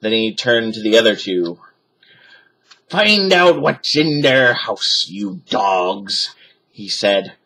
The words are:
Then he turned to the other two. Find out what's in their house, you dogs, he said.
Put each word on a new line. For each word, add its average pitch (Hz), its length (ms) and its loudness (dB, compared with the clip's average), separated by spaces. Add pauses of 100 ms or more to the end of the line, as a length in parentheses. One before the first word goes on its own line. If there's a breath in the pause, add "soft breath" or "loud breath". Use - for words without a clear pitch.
Then 110 120 -4
he 110 220 -2
turned 113 400 0
to 110 80 -12
the 107 160 2
other 110 180 2
two. 90 420 -4 (1300 soft breath)
Find 202 420 2
out 180 280 6
what's - 360 -2
in 151 240 2
their 131 340 4
house, - 540 -4
you 95 400 -8
dogs, 98 880 -2 (360 soft breath)
he 104 180 -18
said. 98 460 -2 (120)